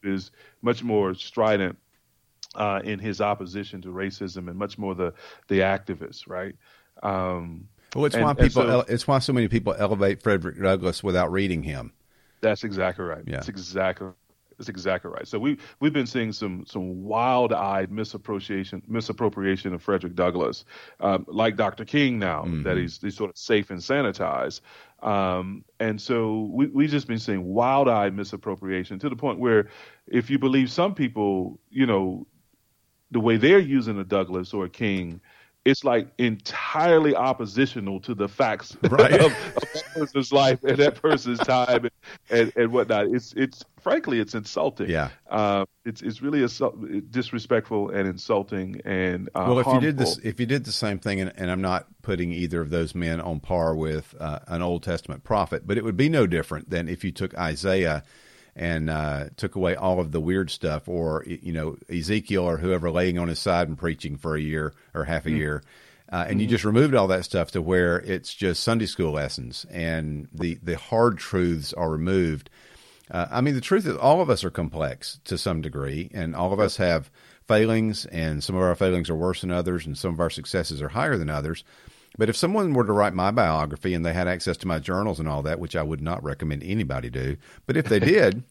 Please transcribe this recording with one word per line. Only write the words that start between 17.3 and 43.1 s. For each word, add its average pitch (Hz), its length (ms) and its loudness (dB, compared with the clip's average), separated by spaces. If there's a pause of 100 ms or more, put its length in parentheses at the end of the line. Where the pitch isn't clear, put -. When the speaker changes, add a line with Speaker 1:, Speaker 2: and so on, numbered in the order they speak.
Speaker 1:
misappropriation, 101 960 -6
misappropriation 101 840 -2
of 85 80 -8
Frederick 90 320 -2
Douglass, 87 500 0 (360)
um, 95 280 0
like 110 280 0
Doctor 107 280 -2
King 135 340 0
now, 82 260 -2
Speaker 2:
Mm-hmm. 80 180 -4
Speaker 1:
that 90 160 0
he's, 87 240 -4
he's 98 140 -6
sort 104 120 -4
of - 80 -12
safe 104 320 2
and 92 120 -8
sanitized. 92 840 -2 (400)
Um, 95 600 -2 (160)
and 110 220 -2
so 110 500 0
we, 135 180 2
we've 139 220 2
just 143 160 0
been 113 120 -2
seeing 98 260 -2
wild-eyed 113 720 2
misappropriation 95 840 -6
to 147 100 -4
the 120 60 -6
point 120 240 -4
where 110 280 6 (380)
if 117 240 0
you 139 80 2
believe 131 320 2
some 185 240 0
people, 101 640 0 (100)
you 131 160 2
know, 95 420 0 (840)
the 120 80 2
way 113 160 4
they're 160 240 8
using 123 400 0
a 95 40 -4
Douglass 92 480 -2
or 98 120 -2
a 90 40 -8
King, 92 520 -4 (440)
it's, 135 200 4
like, 120 240 2 (100)
entirely 151 960 4
oppositional 110 840 0
to 120 140 -6
the 101 140 -2
facts 107 500 -2
<laughs> - 40 -12
Speaker 2:
Right. 147 320 8
Speaker 1:
of, - 180 10
of - 420 -6
that - 100 -8 (100)
person's 139 380 -2
life 135 320 6
and 131 140 4
that 143 220 6
person's 123 380 2
time 123 460 4
and, 120 60 -2 (400)
and, 117 260 4
and 117 160 2
whatnot. 110 340 2
It's, 117 300 -2